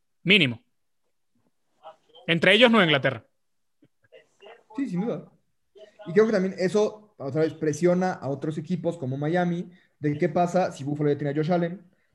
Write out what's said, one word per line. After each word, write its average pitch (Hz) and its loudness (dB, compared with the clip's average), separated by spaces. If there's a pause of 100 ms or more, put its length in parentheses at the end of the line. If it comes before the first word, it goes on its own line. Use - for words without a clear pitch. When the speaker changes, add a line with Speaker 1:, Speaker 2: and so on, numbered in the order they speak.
(240)
Speaker 1:
mínimo. 165 2 (1600)
Entre 170 4
ellos 233 6
Nueva 214 6
Inglaterra. 135 0 (1500)
Speaker 2:
Sí, 269 -4
sin 180 -4
duda. 214 -6 (760)
Y 165 -10
creo 220 4
que 226 0
también 190 -2
eso, 208 -2
otra 135 -4
vez, 156 0
presiona 175 0
a - -8
otros 156 -6
equipos 170 -4
como 131 -6
Miami, 175 -2 (300)
de 147 -2
qué 175 0
pasa 180 0
si 131 -12
Buffalo 147 -2
ya 143 0
tiene 147 -4
a 139 -6
Josh 156 0
Allen, 175 -2 (300)